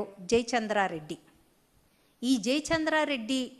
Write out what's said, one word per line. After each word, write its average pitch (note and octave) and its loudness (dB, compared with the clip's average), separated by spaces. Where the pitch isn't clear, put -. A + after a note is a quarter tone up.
జయచంద్రారెడ్డి, G3+ 0
ఈ B3 2
జయచంద్రారెడ్డి D4 2